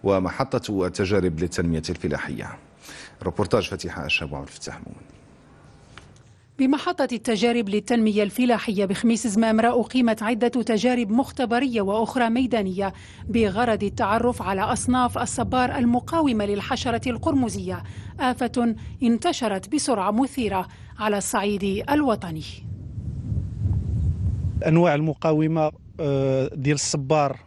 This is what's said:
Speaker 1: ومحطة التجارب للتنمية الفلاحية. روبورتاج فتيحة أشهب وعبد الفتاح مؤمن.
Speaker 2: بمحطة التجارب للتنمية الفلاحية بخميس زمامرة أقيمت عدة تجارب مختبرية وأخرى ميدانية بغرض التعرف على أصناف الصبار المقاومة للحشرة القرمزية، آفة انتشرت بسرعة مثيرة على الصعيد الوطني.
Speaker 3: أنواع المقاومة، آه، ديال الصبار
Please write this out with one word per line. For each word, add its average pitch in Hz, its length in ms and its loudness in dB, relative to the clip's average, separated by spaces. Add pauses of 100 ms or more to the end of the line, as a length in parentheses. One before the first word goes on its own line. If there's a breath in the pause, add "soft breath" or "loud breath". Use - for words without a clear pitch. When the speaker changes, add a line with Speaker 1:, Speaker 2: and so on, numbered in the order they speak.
Speaker 1:
ومحطة 98 800 0
التجارب 90 540 0
للتنمية 85 500 0
الفلاحية. 71 680 -6 (680 loud breath)
روبورتاج 95 440 0
فتيحة 87 380 -8
أشهب 73 260 -4
وعبد 69 160 -10
الفتاح - 320 -14
مؤمن. - 320 -18 (1500 loud breath)
Speaker 2:
بمحطة 277 520 2
التجارب 233 580 0
للتنمية 208 540 2
الفلاحية 208 600 2
بخميس 226 420 2
زمامرة 220 540 4
أقيمت 220 420 2
عدة 233 240 2
تجارب 233 640 2
مختبرية 240 680 0
وأخرى 220 480 2
ميدانية 202 640 0 (360 loud breath)
بغرض 214 540 2
التعرف 226 580 0
على 190 200 -2
أصناف 247 560 0
الصبار 254 600 0
المقاومة 247 680 2
للحشرة 226 640 -2
القرمزية، 220 720 -2 (360 loud breath)
آفة 240 560 0 (280 loud breath)
انتشرت 226 720 0
بسرعة 214 360 0
مثيرة 214 560 0 (320 loud breath)
على 214 180 2
الصعيد 202 720 0
الوطني. 214 540 0 (2250)
Speaker 3:
أنواع 160 280 6
المقاومة، 156 760 2 (280)
آه، 135 540 0
ديال 143 220 0
الصبار 139 720 0